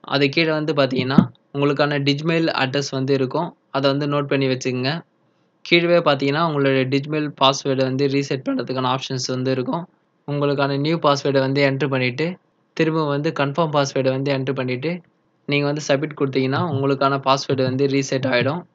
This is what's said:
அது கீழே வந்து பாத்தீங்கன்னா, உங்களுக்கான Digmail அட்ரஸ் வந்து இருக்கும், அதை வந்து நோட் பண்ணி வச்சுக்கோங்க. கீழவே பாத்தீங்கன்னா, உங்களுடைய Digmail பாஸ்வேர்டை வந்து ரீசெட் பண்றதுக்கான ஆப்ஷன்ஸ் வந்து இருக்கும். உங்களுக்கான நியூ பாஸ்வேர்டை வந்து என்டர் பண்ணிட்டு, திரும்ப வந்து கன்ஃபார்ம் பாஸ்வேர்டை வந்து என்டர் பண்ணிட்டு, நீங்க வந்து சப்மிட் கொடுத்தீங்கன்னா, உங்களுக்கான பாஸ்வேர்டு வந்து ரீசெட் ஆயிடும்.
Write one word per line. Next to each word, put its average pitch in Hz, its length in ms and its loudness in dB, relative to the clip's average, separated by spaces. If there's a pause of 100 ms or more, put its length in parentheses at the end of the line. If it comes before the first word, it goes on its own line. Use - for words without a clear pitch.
அது 139 240 0
கீழே 160 240 0
வந்து 151 220 -2
பாத்தீங்கன்னா, 131 440 4 (340)
உங்களுக்கான 143 520 2
Digmail 160 500 2
அட்ரஸ் 135 380 -2
வந்து 135 220 0
இருக்கும், 135 340 0 (240)
அதை 139 180 0
வந்து 143 180 -2
நோட் 143 220 -2
பண்ணி 139 180 0
வச்சுக்கோங்க. 127 440 -2 (720)
கீழவே 170 380 4
பாத்தீங்கன்னா, 143 440 2
உங்களுடைய 139 440 2
Digmail 151 440 -2
பாஸ்வேர்டை 135 500 0
வந்து 131 240 0
ரீசெட் 139 380 -2
பண்றதுக்கான 131 460 -2
ஆப்ஷன்ஸ் 131 380 -4
வந்து 127 220 -2
இருக்கும். 170 320 -2 (440)
உங்களுக்கான 143 500 0
நியூ 156 200 0
பாஸ்வேர்டை 139 420 2
வந்து 135 240 2
என்டர் 135 300 0
பண்ணிட்டு, 127 320 0 (500)
திரும்ப 160 300 0
வந்து 147 260 -2
கன்ஃபார்ம் 143 420 0
பாஸ்வேர்டை 135 380 0
வந்து 139 200 -2
என்டர் 135 280 -2
பண்ணிட்டு, 127 320 -4 (560)
நீங்க 143 180 2
வந்து 143 200 -2
சப்மிட் 147 340 0
கொடுத்தீங்கன்னா, 135 400 0 (100)
உங்களுக்கான 139 500 0
பாஸ்வேர்டு 135 440 0
வந்து 131 240 0
ரீசெட் 135 400 -2
ஆயிடும். 131 320 0 (140)